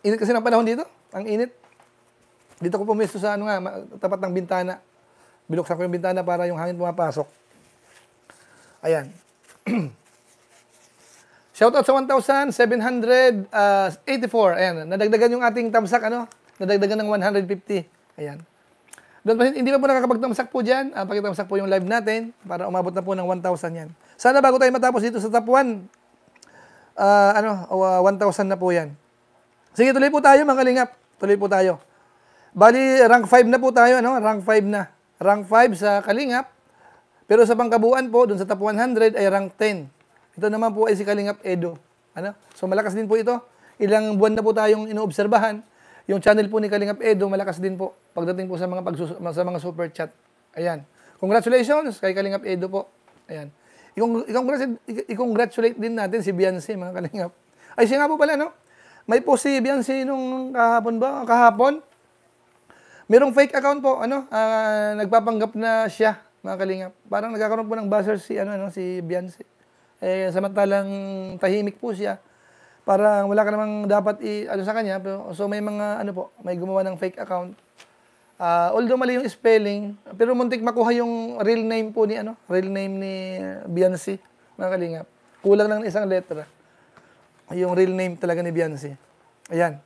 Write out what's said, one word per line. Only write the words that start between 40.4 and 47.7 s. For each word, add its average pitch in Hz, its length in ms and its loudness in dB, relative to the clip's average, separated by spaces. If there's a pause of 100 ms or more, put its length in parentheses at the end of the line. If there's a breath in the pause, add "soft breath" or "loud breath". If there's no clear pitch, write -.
naman 226 160 0
po 214 160 0
ay 220 80 2
si 190 80 -2
Kalingap 202 400 -4
Edo. 175 400 -4 (320)
Ano? 196 240 -10 (160)
So, 185 160 -8
malakas 196 240 -2
din 214 160 -6
po 220 80 2
ito. 226 160 0 (480 soft breath)
Ilang 208 400 2
buwan 220 160 4
na 214 80 -4
po 220 80 2
tayong 214 320 2
inoobserbahan. 214 800 -2 (400 soft breath)
Yung 196 160 -2
channel 214 240 4
po 214 160 -2
ni 208 80 -4
Kalingap 202 320 -2
Edo, 208 240 2
malakas 190 320 -4
din 190 160 -4